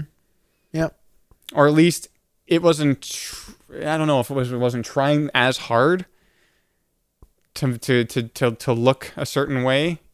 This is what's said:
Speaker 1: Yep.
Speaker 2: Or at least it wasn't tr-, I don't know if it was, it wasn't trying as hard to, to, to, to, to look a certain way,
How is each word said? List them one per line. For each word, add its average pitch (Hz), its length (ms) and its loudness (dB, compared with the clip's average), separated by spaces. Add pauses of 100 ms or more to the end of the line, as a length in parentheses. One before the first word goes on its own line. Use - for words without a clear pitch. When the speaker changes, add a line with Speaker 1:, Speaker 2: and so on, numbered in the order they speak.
(720)
Speaker 1:
Yep. 160 240 -4 (560)
Speaker 2:
Or 147 140 4
at 151 60 4
least 160 340 4 (400)
it 165 140 2
wasn't 151 400 2
tr-, - 500 -14 (220)
I 151 240 -4
don't 156 100 0
know 147 120 4
if 120 100 -2
it 143 40 -6
was, 127 180 -2
it 123 60 -6
wasn't 120 280 -2
trying 147 480 0
as 127 240 2
hard 156 480 0 (1500)
to, 127 220 -4
to, 120 280 0
to, 120 180 -4
to, 117 280 -2
to 120 220 -4
look 120 440 0
a 139 80 -6
certain 139 380 -2
way, 143 360 0 (140)